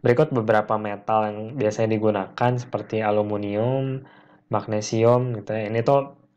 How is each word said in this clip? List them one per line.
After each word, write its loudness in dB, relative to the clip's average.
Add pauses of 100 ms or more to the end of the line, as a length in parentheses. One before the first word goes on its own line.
Berikut 4
beberapa 2
metal -2
yang -8 (160)
biasanya 0
digunakan 0
seperti -6
aluminium, -2 (480)
magnesium 2
gitu -8
ya. -4
Ini 0
tuh 2 (200)